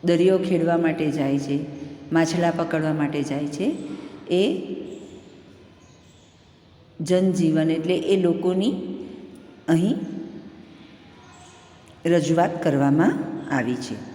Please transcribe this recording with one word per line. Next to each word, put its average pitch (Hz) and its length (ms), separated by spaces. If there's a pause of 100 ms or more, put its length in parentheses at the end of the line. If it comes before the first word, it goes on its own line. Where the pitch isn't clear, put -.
દરિયો 180 340
ખેડવા 170 380
માટે 156 340
જાય 139 280
છે, 139 200 (540)
માછલા 165 380
પકડવા 165 420
માટે 151 300
જાય 143 240
છે, 165 260 (580)
એ 208 320 (2500)
જનજીવન 165 720
એટલે 160 240
એ 185 280
લોકોની 185 500 (960)
અહીં 170 260 (2000)
રજૂઆત 165 580
કરવામાં 143 480 (380)
આવી 123 240
છે. 120 200 (200)